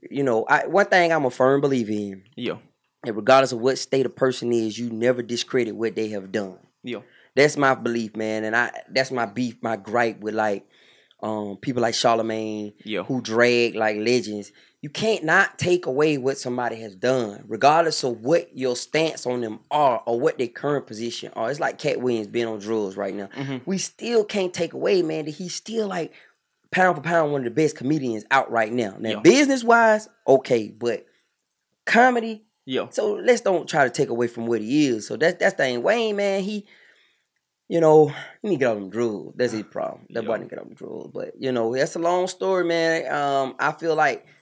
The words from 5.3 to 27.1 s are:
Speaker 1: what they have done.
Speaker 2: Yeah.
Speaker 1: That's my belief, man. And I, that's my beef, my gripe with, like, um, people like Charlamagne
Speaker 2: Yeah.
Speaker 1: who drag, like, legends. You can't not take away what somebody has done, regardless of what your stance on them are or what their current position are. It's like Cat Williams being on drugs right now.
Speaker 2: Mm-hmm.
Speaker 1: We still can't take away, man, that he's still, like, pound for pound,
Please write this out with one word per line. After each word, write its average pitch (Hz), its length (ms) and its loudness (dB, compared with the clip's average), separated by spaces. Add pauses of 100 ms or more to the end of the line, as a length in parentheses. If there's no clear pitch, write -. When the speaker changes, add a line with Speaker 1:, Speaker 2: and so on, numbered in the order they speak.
Speaker 1:
what 107 180 -2
they 110 140 -4
have 98 240 -10
done. 95 260 -6 (240)
Speaker 2:
Yeah. 117 180 -10 (360)
Speaker 1:
That's 147 200 4
my 135 180 4
belief, 117 420 -4
man. 110 280 -4
And 110 120 -2
I, 120 160 0 (180)
that's 131 200 -2
my 120 160 -2
beef, 113 360 -4
my 113 140 -2
gripe 104 440 -2
with, 104 140 -6
like, 107 320 -2 (560)
um, 107 380 -6
people 123 220 -2
like 117 120 0
Charlamagne 110 800 0 (100)
Speaker 2:
Yeah. 104 200 -6
Speaker 1:
who 131 160 -4
drag, 120 540 2
like, 107 240 0
legends. 107 540 -2 (300)
You 147 60 -10
can't 196 360 -2
not 175 340 2
take 180 280 0
away 147 300 2
what 135 220 -2
somebody 123 380 -4
has 110 180 -14
done, 113 520 -2
regardless 143 560 2
of 117 200 -4
what 165 340 0
your 127 200 -2
stance - 500 -2
on 123 160 -2
them 107 180 -8 (100)
are 139 360 2
or 117 120 0
what 147 200 0
their 120 100 -2
current 143 380 -4
position 113 500 -10
are. 113 140 -2
It's 147 100 -6
like 113 180 -2
Cat 143 220 -2
Williams 117 280 0
being 117 180 -2
on 110 120 -6
drugs 101 380 -4
right 98 180 -6
now. 101 120 -8 (100)
Speaker 2:
Mm-hmm. 135 300 -8
Speaker 1:
We 190 100 -2
still 220 480 -2
can't 190 300 -4
take 165 180 -4
away, 180 300 0
man, 156 240 -4
that 156 60 -8
he's 175 220 -12
still, 220 320 -6
like, 180 260 -8 (580)
pound 180 260 4
for 143 60 -10
pound, 160 300 2